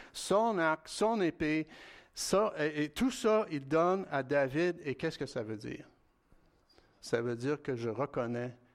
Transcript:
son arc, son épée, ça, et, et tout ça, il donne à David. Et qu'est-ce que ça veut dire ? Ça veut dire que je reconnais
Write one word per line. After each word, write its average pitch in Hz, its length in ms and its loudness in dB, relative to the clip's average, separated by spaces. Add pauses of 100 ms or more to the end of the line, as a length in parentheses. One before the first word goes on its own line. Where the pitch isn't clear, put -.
(120)
son 214 460 2
arc, 160 300 0
son 220 320 2
épée, 156 460 0 (480)
ça, 208 420 0
et, 151 280 0
et 147 60 -2
tout 254 200 0
ça, 214 400 2
il 139 160 -4
donne 175 460 4
à 139 100 0
David. 143 600 2
Et 135 100 -2
qu'est-ce - 240 -4
que 139 80 -4
ça 120 160 -6
veut 107 140 -8
dire ? 113 280 -10 (1160)
Ça 117 200 -2
veut 120 140 -2
dire 139 260 -4
que 135 140 -6
je 117 140 -4
reconnais 120 680 -4 (180)